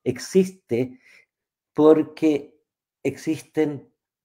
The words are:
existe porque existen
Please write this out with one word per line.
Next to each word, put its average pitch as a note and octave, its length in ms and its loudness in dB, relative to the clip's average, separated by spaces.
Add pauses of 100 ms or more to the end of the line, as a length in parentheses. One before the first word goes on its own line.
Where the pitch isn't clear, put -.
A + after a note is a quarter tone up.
existe B2+ 960 -4 (720)
porque D#3 840 2 (460)
existen D3 840 -4 (360)